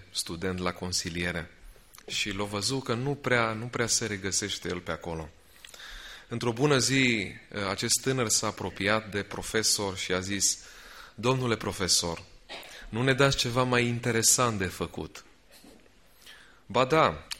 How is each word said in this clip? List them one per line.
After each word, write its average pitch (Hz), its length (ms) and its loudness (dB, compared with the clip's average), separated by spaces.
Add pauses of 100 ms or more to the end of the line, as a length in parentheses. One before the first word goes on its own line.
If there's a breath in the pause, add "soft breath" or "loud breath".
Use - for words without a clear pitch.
(100)
student 92 480 -4
la 90 140 0
consiliere 87 800 -4 (560)
și - 240 -4
l-a 101 140 -4
văzut 107 400 -2
că 120 100 -2
nu 131 200 -2
prea, 120 380 2
nu 110 140 -4
prea 120 200 0
se 113 200 2
regăsește 98 600 -2
el 90 120 -2
pe 87 100 -6
acolo. 80 380 -6 (1000 loud breath)
Într-o 117 240 -2
bună 135 260 4
zi, 123 540 4 (360)
acest 104 320 0
tânăr 131 280 0
s-a - 180 2
apropiat 101 640 0
de 101 120 -2
profesor 101 720 0
și - 160 -4
a 92 80 2
zis: 95 380 0 (560 loud breath)
"Domnule 123 420 0
profesor, 87 680 0 (640 loud breath)
nu 113 140 -2
ne 135 120 4
dați 139 220 6
ceva 123 260 2
mai 123 240 4
interesant 120 720 4
de 95 80 0
făcut?" - 580 -6 (1400 loud breath)
"Ba 120 180 2
da, 131 420 4 (140)